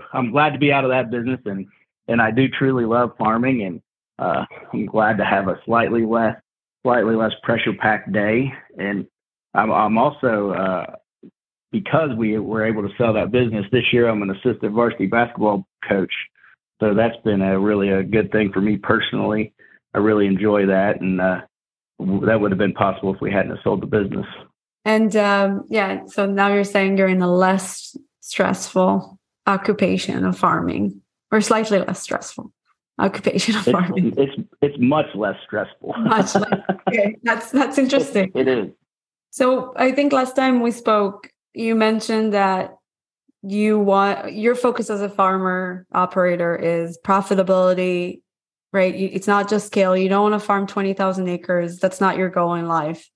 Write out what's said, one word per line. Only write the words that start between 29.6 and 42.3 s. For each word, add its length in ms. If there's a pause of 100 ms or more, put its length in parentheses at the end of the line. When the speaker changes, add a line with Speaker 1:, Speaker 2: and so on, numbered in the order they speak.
Speaker 2:
of 140
farming, 600 (300)
or 80
slightly 380
less 240
stressful 500 (460)
occupation 580
of 120
Speaker 1:
It's, 40
Speaker 2:
farming. 460
Speaker 1:
it's, 320 (140)
it's 160
much 340
less 220 (100)
stressful. 540
Speaker 2:
Much 340
less. 360
Speaker 1:
<laughs> 200
Speaker 2:
Okay, 320
that's, 300
that's 260
interesting. 560
Speaker 1:
It, 140
it 100
is. 140 (580)
Speaker 2:
So 460
I 160
think 220
last 220
time 260
we 100
spoke, 580 (240)
you 220
mentioned 580